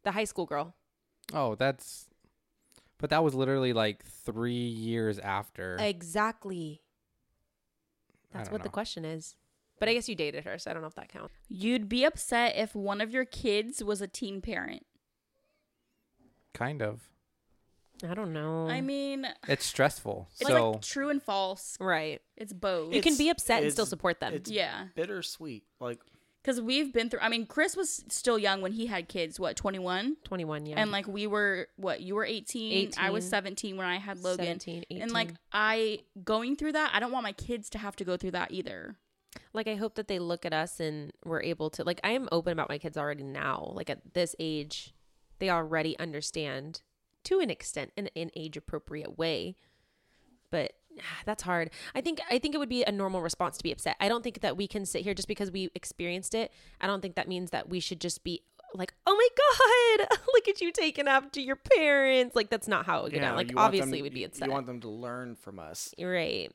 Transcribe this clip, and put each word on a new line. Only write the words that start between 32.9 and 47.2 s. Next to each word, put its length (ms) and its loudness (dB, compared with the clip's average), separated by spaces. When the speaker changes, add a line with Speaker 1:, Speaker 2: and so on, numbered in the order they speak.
Speaker 3:
I 120 2
was 160 -2
Speaker 1:
Eighteen. 40 -8
Speaker 3:
seventeen 480 -4
when 80 -4
I 120 0
had 220 -8
Logan. 260 -2
Speaker 1:
Seventeen, 440 -6
Speaker 3:
And, 220 -6
like, 160 0
Speaker 1:
eighteen. 100 -12
Speaker 3:
I, 480 2
going 320 0
through 160 -2
that, 220 2
I 80 4
don't 100 -2
want 120 -2
my 100 -4
kids 380 -6
to 60 -8
have 200 -8
to 80 -6
go 100 0
through 160 -4
that 220 -2
either. 420 -8
Speaker 1:
Like, 160 -4
I 80 -2
hope 200 -4
that 120 -6
they 100 -2
look 280 -2
at 80 -2
us 260 -2
and 320 -4
we're 180 -2
able 280 -2
to, 120 -6
like, 220 0
I 60 4
am 200 0
open 220 2
about 160 0
my 80 -4
kids 200 -6
already 260 -4
now. 520 -4
Like, 140 -8
at 240 -8
this 260 0
age, 540 -4
they 100 0
already 500 0
understand 840 -6